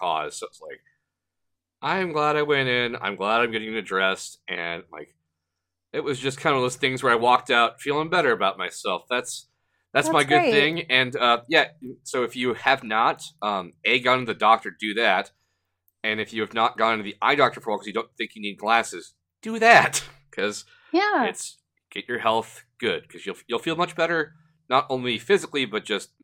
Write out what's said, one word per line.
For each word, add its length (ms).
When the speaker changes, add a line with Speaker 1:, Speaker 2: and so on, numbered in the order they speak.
Speaker 1:
cause. 380
So 100
it's 140
like, 180
I'm 300
glad 240
I 60
went 260
in. 280
I'm 200
glad 260
I'm 100
getting 220
it 40
addressed. 680
And, 440
like, 240
it 100
was 180
just 200
kind 160
of 60
those 140
things 260
where 100
I 40
walked 340
out 320
feeling 280
better 220
about 260
myself. 520
That's, 380
that's 180
my 100
Speaker 2:
That's 20
Speaker 1:
good 200
Speaker 2:
great. 60
Speaker 1:
thing. 400
And, 260
uh, 320
yeah, 200
so 200
if 120
you 180
have 300
not, 380
um, 320
A, 160
gone 200
to 60
the 80
doctor, 440
do 160
that. 380
And 160
if 120
you 100
have 120
not 240
gone 200
to 60
the 180
eye 140
doctor 240
for 100
a 40
while 60
'cause 80
you 60
don't 240
think 180
you 60
need 160
glasses, 560
do 180
that. 440
<laughs> 140
'Cause 320
Speaker 2:
Yeah. 380
Speaker 1:
it's 320
get 160
your 100
health 460
good, 280
'cause 180
you'll, 100
you'll 120
feel 180
much 180
better, 400
not 220
only 280
physically, 480
but 180
just 260